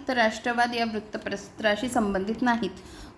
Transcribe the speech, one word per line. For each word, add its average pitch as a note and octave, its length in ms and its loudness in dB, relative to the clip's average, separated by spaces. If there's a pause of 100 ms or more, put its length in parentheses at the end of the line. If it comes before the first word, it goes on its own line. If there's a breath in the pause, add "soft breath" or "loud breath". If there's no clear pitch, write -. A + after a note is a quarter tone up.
तर C4 80 0
राष्ट्रवाद A#3 580 2
या A#3 100 2
वृत्तपत्राशी G#3 1040 -2
संबंधित G#3+ 540 0
नाहीत. A3+ 280 2 (480 loud breath)